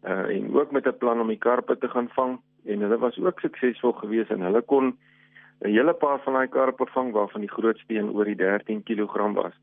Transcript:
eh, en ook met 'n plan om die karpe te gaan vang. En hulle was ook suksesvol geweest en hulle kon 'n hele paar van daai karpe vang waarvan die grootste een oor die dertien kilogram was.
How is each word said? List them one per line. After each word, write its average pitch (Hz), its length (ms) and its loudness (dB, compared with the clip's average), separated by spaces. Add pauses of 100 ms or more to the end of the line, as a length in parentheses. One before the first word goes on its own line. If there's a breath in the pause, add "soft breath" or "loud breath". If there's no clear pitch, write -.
eh, 95 360 -2
en 104 180 -4
ook 147 180 2
met 135 140 0
'n 127 120 -2
plan 117 220 0
om 113 80 0
die 110 100 -2
karpe 123 400 0
te 123 100 -4
gaan 120 200 -2
vang. 127 320 -2 (240)
En 104 160 -4
hulle 104 180 2
was 120 200 -2
ook - 220 -2
suksesvol 123 520 -2
geweest 107 380 -2
en 98 100 -2
hulle 98 220 2
kon 131 360 2 (640 soft breath)
'n 101 80 -2
hele 127 260 6
paar 143 260 0
van 135 120 -2
daai 131 160 2
karpe 131 380 0
vang 127 260 -2
waarvan 104 280 -2
die 101 100 -6
grootste 110 440 -2
een 104 160 0
oor 104 140 0
die 101 120 -2
dertien 104 460 0
kilogram 104 520 -2
was. 95 180 -2 (100)